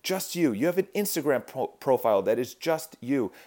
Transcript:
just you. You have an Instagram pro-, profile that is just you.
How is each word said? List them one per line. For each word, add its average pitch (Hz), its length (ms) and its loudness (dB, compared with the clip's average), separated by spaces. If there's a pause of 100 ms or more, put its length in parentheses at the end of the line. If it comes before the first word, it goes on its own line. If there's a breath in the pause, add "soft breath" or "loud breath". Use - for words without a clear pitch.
just 190 320 -6
you. 165 180 2
You 110 140 0
have 175 120 0
an 190 160 0
Instagram 147 520 0
pro-, 131 200 -6
profile 117 560 2
that 107 160 2
is 123 160 -4
just - 460 -4
you. 123 300 -2 (160 loud breath)